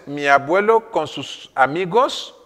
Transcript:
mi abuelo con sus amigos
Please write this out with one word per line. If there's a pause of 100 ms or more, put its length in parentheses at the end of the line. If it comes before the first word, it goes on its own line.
mi
abuelo
con
sus
amigos